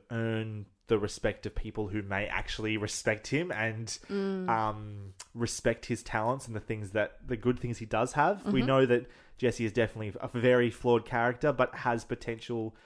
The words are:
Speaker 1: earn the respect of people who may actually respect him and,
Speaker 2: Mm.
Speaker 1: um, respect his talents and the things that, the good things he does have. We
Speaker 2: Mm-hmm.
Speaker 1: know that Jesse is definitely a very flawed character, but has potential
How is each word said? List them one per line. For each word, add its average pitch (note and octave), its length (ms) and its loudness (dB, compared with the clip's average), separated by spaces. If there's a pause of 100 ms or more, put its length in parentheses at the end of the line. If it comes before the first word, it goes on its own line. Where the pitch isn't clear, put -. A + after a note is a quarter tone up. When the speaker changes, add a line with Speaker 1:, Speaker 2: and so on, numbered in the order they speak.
Speaker 1:
earn A2 560 -2 (200)
the A2+ 120 4
respect G#2 480 -4
of G2+ 80 -8
people G#2+ 340 -4
who G#2 140 -2
may G2 240 -2
actually G#2+ 500 -2
respect G#2 520 -2
him E3+ 220 0
and, A2+ 360 -4 (220)
Speaker 2:
Mm. G3 400 -2
Speaker 1:
um, G#2 640 -2 (200)
respect A#2 520 -2
his A#2 160 -4
talents A#2+ 440 -2
and A2+ 80 -10
the G#2+ 60 -6
things G#2 320 -6
that, G#2 240 0 (100)
the B2 100 -4
good A#2+ 220 2
things A#2 200 -4
he A#2 80 -10
does A2 260 0
have. F3+ 340 2
We G3+ 140 2
Speaker 2:
Mm-hmm. B2 60 4
Speaker 1:
know C3+ 200 6
that A#2+ 200 4 (320)
Jesse A#2 260 0
is G#2+ 80 -2
definitely A2 480 0
a A#2+ 80 -6
very B2 420 4
flawed A#2 360 4
character, B2 460 2
but B2 240 2
has A#2 280 0
potential A2+ 800 -4